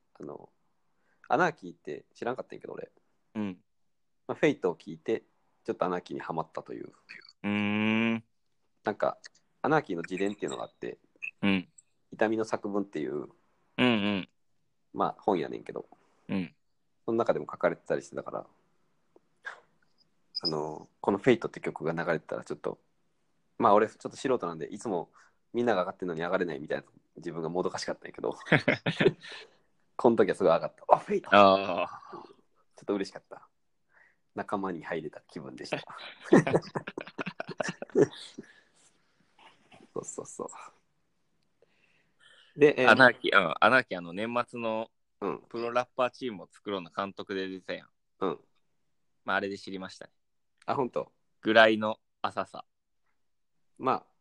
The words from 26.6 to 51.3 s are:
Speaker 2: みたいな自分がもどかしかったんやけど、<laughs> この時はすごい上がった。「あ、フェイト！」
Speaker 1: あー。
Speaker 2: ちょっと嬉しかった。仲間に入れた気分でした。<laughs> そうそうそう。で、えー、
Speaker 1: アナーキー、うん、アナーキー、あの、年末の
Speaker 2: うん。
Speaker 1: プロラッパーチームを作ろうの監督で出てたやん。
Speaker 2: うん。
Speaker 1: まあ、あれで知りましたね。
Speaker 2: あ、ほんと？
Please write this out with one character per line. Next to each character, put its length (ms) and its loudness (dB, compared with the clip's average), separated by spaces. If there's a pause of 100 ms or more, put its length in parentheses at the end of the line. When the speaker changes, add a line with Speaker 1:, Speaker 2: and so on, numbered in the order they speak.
Speaker 2:
み 80 -10
た 80 -2
い 20 -4
な 60 -12 (320)
自 160 -10
分 100 -6
が 60 -4
も 140 0
ど 80 -2
か 80 -8
し 80 -10
か 60 -4
っ 40 -12
た 80 -18
ん 40 -14
や 40 -16
け 80 -18
ど、 160 -4
<laughs> 1600 -2
こ 140 6
の 60 4
時 120 6
は 60 0
す 80 -6
ご 80 6
い 20 8
上 80 4
が 80 -6
っ 60 -20
た。 100 -20 (100)
「あ、 40 8
フ 140 -8
ェ 40 2
イ 60 -4
ト！」 100 -14
Speaker 1:
あ 540 8 (260)
ー。 40 -14
Speaker 2:
ち 40 -16
ょ 40 -18 (580)
っ 20 -20
と 100 -2
嬉 140 -2
し 40 -18
か 80 -16
っ 100 -20
た。 180 -20 (840)
仲 240 -4
間 140 -4
に 100 -10
入 180 -6
れ 80 -10
た 140 -16
気 180 -14
分 160 -14
で 80 -14
し 60 -14
た。 80 -4 (520)
<laughs> 300 6 (3250)
そ 60 -6
う 40 -8
そ 180 -12
う 40 -20
そ 180 -12
う。 40 -10 (2000)
で、 220 8
え 40 4
ー、 40 12
Speaker 1:
ア 40 10
ナ 160 10
ー 80 0
キ 120 -4
ー、 80 6
う 20 8
ん、 180 2
ア 120 6
ナ 100 6
ー 40 0
キ 100 -10
ー、 40 -4
あ 40 -8
の、 100 -12
年 160 -6 (200)
末 120 -12
の 300 -4 (300)
Speaker 2:
う 80 -4
ん。 200 -6
Speaker 1:
プ 120 -10
ロ 120 -4
ラ 120 0
ッ 120 -14
パ 100 0
ー 40 -4
チ 200 -10
ー 20 -6
ム 100 -12
を 100 -20
作 180 -12
ろ 80 -2
う 20 -6
の 140 -12
監 180 -6
督 220 -10
で 140 -4
出 120 -10
て 60 -20
た 80 -6
や 100 -12
ん。 40 -20 (320)
Speaker 2:
う 80 0
ん。 100 -4 (840)
Speaker 1:
ま 100 -2
あ、 20 2
あ 40 0
れ 80 -2
で 100 -8
知 120 -14
り 80 -8
ま 120 -10
し 80 -20
た 80 -18
ね。 60 -20 (540)
Speaker 2:
あ、 80 -2
ほ 100 -2
ん 60 -4
と？ 220 -6 (300)